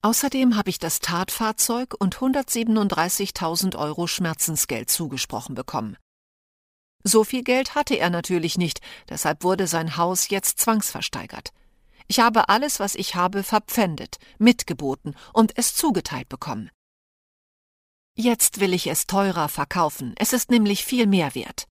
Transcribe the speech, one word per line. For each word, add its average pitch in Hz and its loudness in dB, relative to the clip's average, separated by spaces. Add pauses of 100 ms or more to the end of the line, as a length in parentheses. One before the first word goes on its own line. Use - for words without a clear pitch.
Außerdem 254 2
habe 202 0
ich - -4
das - -4
Tatfahrzeug 220 -2
und 190 0
hundertsiebenunddreißigtausend 202 0
Euro 151 -2
Schmerzensgeld 156 -2
zugesprochen 131 -6
bekommen. 107 -6 (1040)
So 220 4
viel 254 -6
Geld 254 0
hatte 294 0
er 175 0
natürlich 170 -2
nicht, 170 -2 (280)
deshalb 151 -4
wurde 185 2
sein 165 -2
Haus 180 0
jetzt - -2
zwangsversteigert. - -2 (560)
Ich - 2
habe 226 4
alles, 254 2
was 196 -2
ich - -6
habe, 185 0
verpfändet, 208 -2 (200)
mitgeboten 147 2 (160)
und 220 4
es - 0
zugeteilt 180 0
bekommen. 113 -10 (1400)
Jetzt 226 2
will 190 2
ich 180 0
es 160 -2
teurer 190 2
verkaufen, 147 -2
es - 0
ist 247 0
nämlich 208 4
viel 247 2
mehr 180 4
wert. - -10